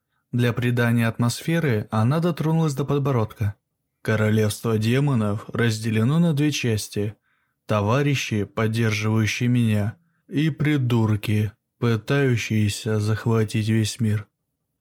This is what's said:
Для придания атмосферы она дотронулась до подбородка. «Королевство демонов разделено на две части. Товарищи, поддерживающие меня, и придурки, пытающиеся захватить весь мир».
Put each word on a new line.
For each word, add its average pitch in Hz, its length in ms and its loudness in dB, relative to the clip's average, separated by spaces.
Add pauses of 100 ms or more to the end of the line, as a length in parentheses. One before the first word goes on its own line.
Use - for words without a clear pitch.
(320)
Для 120 220 0
придания 120 520 0
атмосферы 120 840 -2
она 120 300 2
дотронулась 160 540 0
до 135 120 -4
подбородка. 127 720 -2 (440)
«Королевство 107 800 0
демонов 113 760 0
разделено 113 640 0
на 170 140 2
две 147 180 0
части. 107 640 -4 (520)
Товарищи, 113 800 0
поддерживающие 110 1040 0
меня, 113 460 0 (320)
и 151 200 0
придурки, 113 1040 0 (260)
пытающиеся 110 1200 0
захватить 110 680 0
весь 110 320 0
мир». 107 280 -2 (520)